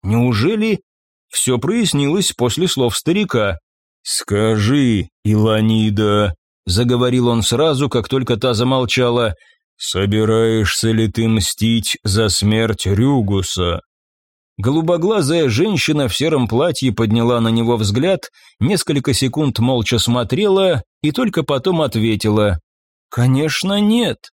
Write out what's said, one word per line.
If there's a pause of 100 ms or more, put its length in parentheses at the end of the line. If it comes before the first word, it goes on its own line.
Неужели? (480)
Все
прояснилось
после
слов
старика. (460)
"Скажи, (160)
Иланида", (300)
заговорил
он
сразу,
как
только
та
замолчала, (420)
"собираешься
ли
ты
мстить
за
смерть
Рюгуса?" (760)
Голубоглазая
женщина
в
сером
платье
подняла
на
него
взгляд, (320)
несколько
секунд
молча
смотрела (200)
и
только
потом
ответила: (500)
"Конечно,
нет. (200)